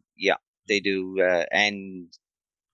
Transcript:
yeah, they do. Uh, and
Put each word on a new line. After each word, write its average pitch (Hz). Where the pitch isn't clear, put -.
yeah, 92
they 104
do. 95
Uh, 90
and 98